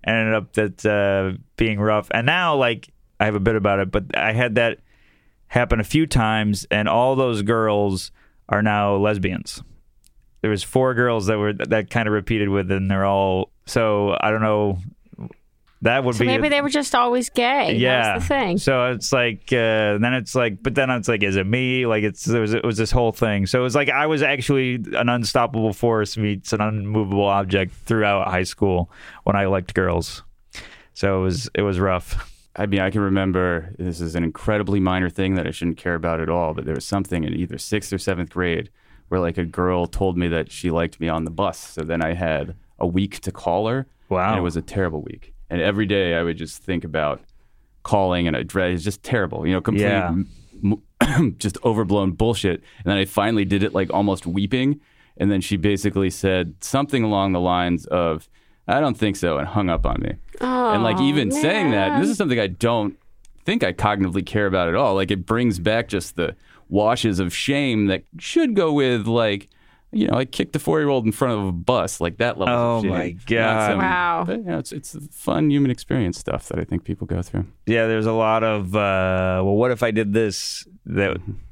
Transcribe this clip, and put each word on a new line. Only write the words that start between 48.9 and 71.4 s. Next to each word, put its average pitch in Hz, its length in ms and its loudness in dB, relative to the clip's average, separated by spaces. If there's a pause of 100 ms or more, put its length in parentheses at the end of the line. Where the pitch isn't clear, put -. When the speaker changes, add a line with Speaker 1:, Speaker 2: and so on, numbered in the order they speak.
Speaker 3:
terrible, 80 420 -2
you 90 80 2
know, 90 80 0
complete 104 220 0
Speaker 1:
Yeah. 98 240 2
Speaker 3:
m-, 90 200 -2 (760)
m-, 147 340 2
<clears throat> - 20 -20
just 98 260 -4
overblown 101 480 2
bullshit. 101 500 0 (220)
And 98 80 0
then 101 60 2
I 95 80 2
finally 104 400 0
did 95 180 2
it, 107 100 0
like, 95 200 0
almost 98 320 0
weeping. 127 540 0 (380)
And 101 140 2
then 95 100 2
she 101 160 -2
basically 98 520 2
said 90 520 -2
something 135 420 0
along 98 300 0
the 90 60 0
lines 87 480 0
of, 82 400 -2 (400)
"I 123 120 2
don't 139 180 0
think 104 180 0
so," 82 220 0
and 71 100 -4
hung 98 220 -2
up 82 160 0
on - 160 -2
me. - 140 -6 (260)
And, 247 420 0
like, 110 140 2
Speaker 2:
Oh, - 100 2
Speaker 3:
even 143 240 2
saying 170 400 2
that, 98 280 2
this 180 80 2
Speaker 2:
man. - 40 0
Speaker 3:
is 214 60 -2
something 131 220 0
I 101 80 0
don't 110 500 0 (480)
think 226 180 0
I 90 100 0
cognitively 98 520 0
care 104 220 0
about 92 220 2
at 85 60 0
all. 110 200 2
Like, 98 160 0
it 95 140 -2
brings 110 340 0
back 110 300 0
just - 260 -4
the 85 200 -2 (340)
washes 104 500 2
of 90 160 -2
shame 131 520 0
that 95 160 0 (140)
should 277 380 0
go 160 180 2
with, 127 320 2
like, 110 440 0 (420)
you 208 160 0
know, - 100 2
I 131 80 0
kicked - 300 -6
a 147 40 -2
four-year-old 143 460 0
in 110 60 2
front 117 280 0
of 98 80 -2